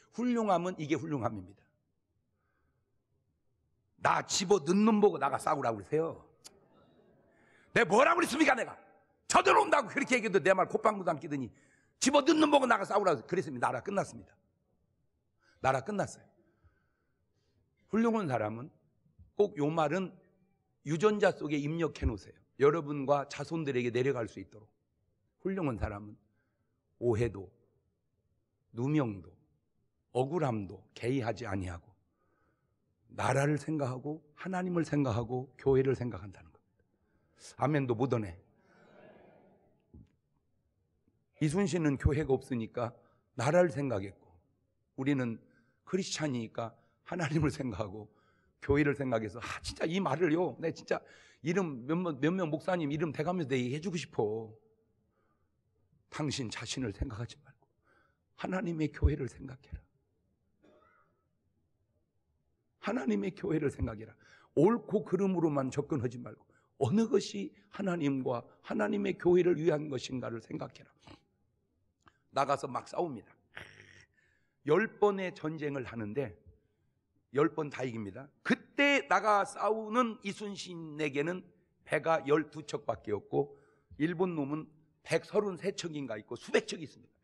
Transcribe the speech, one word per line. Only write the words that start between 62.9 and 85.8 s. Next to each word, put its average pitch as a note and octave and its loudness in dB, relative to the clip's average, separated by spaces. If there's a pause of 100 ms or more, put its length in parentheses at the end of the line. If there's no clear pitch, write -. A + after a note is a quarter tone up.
교회를 D#3 0
생각해라. A2 -6 (400)
옳고 G3+ 4
그름으로만 E3 2
접근하지 B2+ -2
말고 A2+ -16 (340)
어느 G#3 4
것이 B3 -2 (140)
하나님과 C#3 -2 (200)
하나님의 G#3 -2
교회를 F3 4
위한 D#3 0
것인가를 A#2+ -6
생각해라. - -12 (1400)
나가서 C3+ 0
막 B2 -6
싸웁니다. D#3 -6 (1300)
열 F#3 2
번의 F#3+ 0
전쟁을 D3 -6
하는데 A2+ -6 (1000)
열 D#3 4
번 D3+ -4
다 B2+ -8
이깁니다. A2+ -8 (140)
그때 - 2
나가 G3 4
싸우는 A3 -2
이순신에게는 E3 -6 (400)
배가 D3+ 0
열두 D3+ 0
척밖에 A#2 -6
없고 C#3 -2 (400)
일본 E3+ 0
놈은 D3 -4 (360)
백서른세 F#3 -2
척인가 C#3+ -6